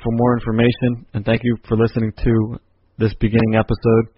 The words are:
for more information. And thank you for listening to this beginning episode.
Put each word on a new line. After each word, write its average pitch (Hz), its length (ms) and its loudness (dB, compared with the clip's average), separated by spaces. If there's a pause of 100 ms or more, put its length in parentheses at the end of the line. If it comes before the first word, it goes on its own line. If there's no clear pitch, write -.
for 117 80 -4
more 120 260 0
information. 117 800 -2
And 104 100 -6
thank 113 180 0
you 120 140 0 (100)
for 117 80 0
listening 110 380 0 (100)
to 113 360 0 (400)
this 107 160 0
beginning 110 400 0
episode. 113 640 0